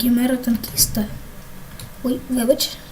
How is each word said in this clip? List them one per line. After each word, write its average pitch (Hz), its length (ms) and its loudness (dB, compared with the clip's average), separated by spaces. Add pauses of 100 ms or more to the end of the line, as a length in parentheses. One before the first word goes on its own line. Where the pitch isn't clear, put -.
гімера-танкіста? 240 1040 2 (1000)
Ой, 254 160 0 (100)
вибач, 254 400 4 (220)